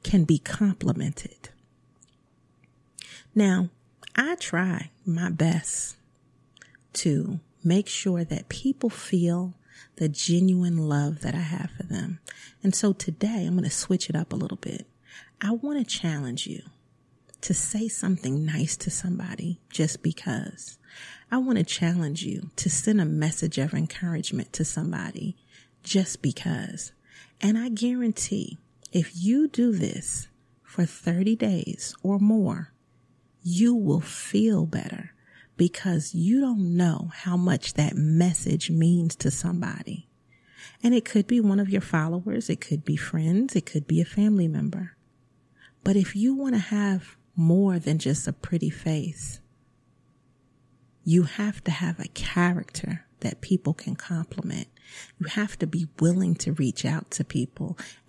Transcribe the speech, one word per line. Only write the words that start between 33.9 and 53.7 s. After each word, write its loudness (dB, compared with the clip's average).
feel 2
better, -8
because 0
you 4
don't 2
know 2
how -4
much 0
that 0
message 2
means 4
to 0
somebody. -4
And 6
it 4
could 2
be 4
one 6
of 2
your 2
followers, 0
it -4
could -4
be 0
friends, 2
it 0
could -4
be 4
a 4
family 4
member. -4
But 4
if 2
you 2
wanna 0
have -2
more 6
than 0
just -2
a -2
pretty -4
face, -4
you 6
have -4
to 0
have -4
a -12
character -2
that -6
people 0